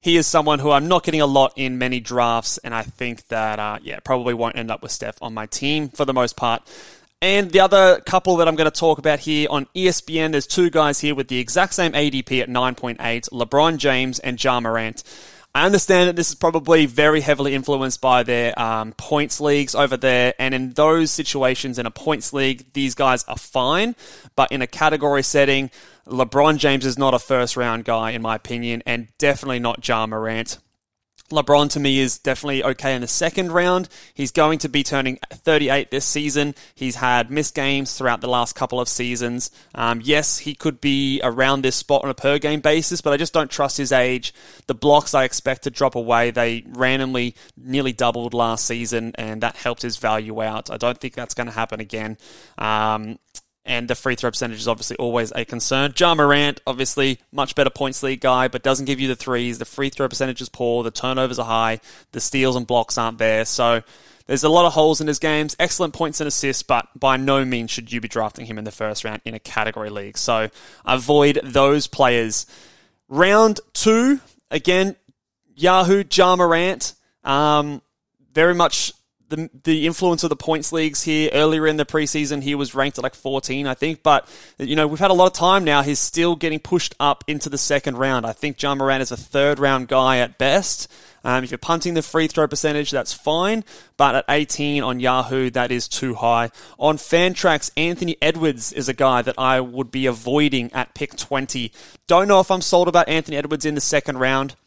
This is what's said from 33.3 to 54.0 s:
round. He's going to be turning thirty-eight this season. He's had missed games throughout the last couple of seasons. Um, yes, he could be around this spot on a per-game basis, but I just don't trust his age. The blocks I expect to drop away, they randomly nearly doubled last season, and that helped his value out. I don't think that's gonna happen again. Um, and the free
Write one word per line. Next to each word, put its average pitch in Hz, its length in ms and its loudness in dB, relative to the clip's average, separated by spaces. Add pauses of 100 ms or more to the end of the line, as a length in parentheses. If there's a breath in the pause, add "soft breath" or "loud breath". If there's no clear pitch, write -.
round. 180 380 2 (260 loud breath)
He's 139 160 -6
going 156 300 2
to 156 80 -4
be 139 160 0
turning 131 340 -2 (140)
thirty-eight 143 580 0
this 139 140 -4
season. 147 500 -2 (220 loud breath)
He's 127 180 -4
had 123 380 0
missed 147 240 -4
games 139 420 -2
throughout 120 220 0
the 135 80 -6
last 123 260 -2
couple 127 260 -4
of 123 80 -4
seasons. 120 600 -4 (240 soft breath)
Um, 117 300 -2
yes, 147 340 0
he 147 160 -8
could 143 260 -4
be 139 440 0
around 131 380 2
this 131 120 0
spot - 300 0
on 139 60 -4
a 127 40 -6
per-game 147 460 0
basis, 156 400 0
but 147 120 0
I 143 40 2
just 160 160 -4
don't 151 180 0
trust 139 260 -2
his 135 140 -4
age. 127 420 0 (360 loud breath)
The 131 60 -4
blocks 147 400 2
I 135 100 4
expect - 400 -4
to 139 60 -4
drop 131 260 -2
away, 120 340 2
they 117 380 -2
randomly 127 680 -2 (220 loud breath)
nearly 131 360 -2
doubled 120 400 -2
last 117 320 -2
season, 117 520 -4
and 110 260 -8
that 113 140 -4
helped - 260 -8
his 117 140 -8
value 110 440 -4
out. 110 300 -8
I - 60 -8
don't 120 240 -4
think 131 140 -10
that's 123 200 -10
gonna 120 160 -6
happen 110 300 -6
again. 110 380 -10 (380 loud breath)
Um, 107 600 -2 (500)
and 120 200 -4
the 120 80 -2
free 131 180 -4